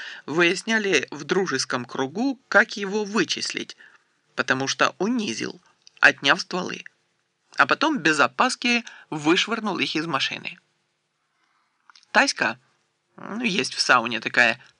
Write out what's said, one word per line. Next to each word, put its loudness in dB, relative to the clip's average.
выясняли 0
в -12
дружеском -2
кругу, -4
как 2
его -4
вычислить, -4
потому 0
что 0
унизил, -4
отняв 4
стволы, -8
а 4
потом 2
без 2
опаски 2
вышвырнул 0
их -2
из -4
машины. -4
Таська, 2
ну, -10
есть -2
в -4
сауне 2
такая 2